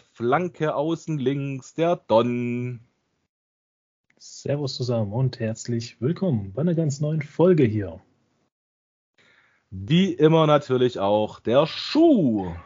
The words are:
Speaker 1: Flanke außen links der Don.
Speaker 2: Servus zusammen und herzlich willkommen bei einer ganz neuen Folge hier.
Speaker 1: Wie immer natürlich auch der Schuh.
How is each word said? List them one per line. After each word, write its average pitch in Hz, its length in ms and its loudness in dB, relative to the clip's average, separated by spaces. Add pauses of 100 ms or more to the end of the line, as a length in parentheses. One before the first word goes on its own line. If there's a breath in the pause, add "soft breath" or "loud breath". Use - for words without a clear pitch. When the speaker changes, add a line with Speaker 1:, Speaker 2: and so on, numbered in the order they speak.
(140)
Speaker 1:
Flanke 156 600 -2
außen 156 460 -4
links 139 560 -6
der 170 220 0 (100)
Don. 120 720 0 (1400)
Speaker 2:
Servus 139 580 -8
zusammen 117 380 -4
und 127 260 -2
herzlich 117 640 -6
willkommen 123 520 -2
bei 143 80 -6
einer 170 140 0
ganz 151 260 -2
neuen 151 200 -2
Folge 156 440 4
hier. 104 340 -4 (1800)
Speaker 1:
Wie 160 380 2
immer 160 320 4
natürlich 127 540 2
auch 104 400 0
der 131 260 2
Schuh. 156 840 2 (140)